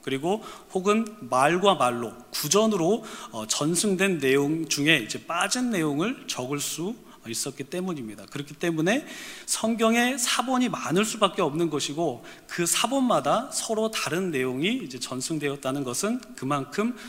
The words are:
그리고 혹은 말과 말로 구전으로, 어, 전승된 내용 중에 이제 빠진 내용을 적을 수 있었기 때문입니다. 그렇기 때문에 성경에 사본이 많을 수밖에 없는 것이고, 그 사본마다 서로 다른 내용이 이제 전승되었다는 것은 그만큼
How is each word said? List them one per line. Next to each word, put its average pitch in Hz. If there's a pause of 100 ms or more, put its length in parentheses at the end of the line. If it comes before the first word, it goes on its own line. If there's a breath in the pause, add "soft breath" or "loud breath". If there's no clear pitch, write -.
그리고 156 (300 loud breath)
혹은 208 (140)
말과 160
말로 120 (180)
구전으로, 202 (280 loud breath)
어, 110
전승된 180
내용 143
중에 147
이제 110
빠진 196
내용을 165
적을 139
수 175 (340 loud breath)
있었기 131
때문입니다. 135
그렇기 143
때문에 175 (400 loud breath)
성경에 233
사본이 247
많을 175
수밖에 208
없는 160
것이고, 147 (240 loud breath)
그 170
사본마다 220
서로 220
다른 180
내용이 139
이제 131
전승되었다는 139
것은 208 (160)
그만큼 147 (120 loud breath)